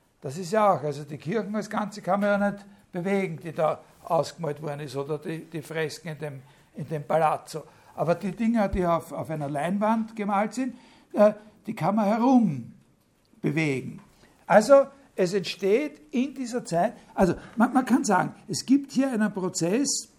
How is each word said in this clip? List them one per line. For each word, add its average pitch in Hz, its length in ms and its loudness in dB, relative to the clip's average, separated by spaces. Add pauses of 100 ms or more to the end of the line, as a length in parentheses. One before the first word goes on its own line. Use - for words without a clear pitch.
(220)
Das 143 160 -10
ist 175 140 -8
ja 214 220 4
auch, 135 100 -2
also 147 200 -6
die 143 140 -12
Kirchen 208 380 -4
als 208 140 -6
Ganze 196 320 -6
kann 190 180 0
man 202 220 2
ja 202 100 2
nicht 202 140 -10 (260)
bewegen, 185 480 -2
die 160 140 -12
da 156 280 0 (220)
ausgemalt 151 580 -2
worden 147 200 -8
ist, 135 140 -10
oder 139 220 -4
die, 160 280 -8
die 160 160 -10
Fresken 156 480 -6
in 151 80 -10
dem, 135 240 -10 (340)
in 147 120 -10
dem 151 160 -6
Palazzo. 160 600 0 (320)
Aber 160 200 0
die 190 160 -6
Dinger, 226 360 0
die 196 180 0
auf, 165 260 0
auf 147 180 -8
einer 151 200 -4
Leinwand 202 640 0
gemalt 208 380 -2
sind, 262 220 -4 (380)
äh, 208 200 6 (340)
die - 80 -6
kann 180 200 0
man 220 100 2
herum 214 680 4 (680)
bewegen. 143 600 -2 (460)
Also 262 400 8 (280)
es 180 180 0
entsteht 208 680 0 (100)
in 277 220 -2
dieser 247 320 -6
Zeit, 170 280 0 (200)
also 175 220 2 (200)
man, 240 180 4
man 247 120 2
kann - 180 2
sagen, 175 300 0 (140)
es - 180 -6
gibt 277 260 2
hier 262 200 0
einen 214 200 0
Prozess, 185 880 -2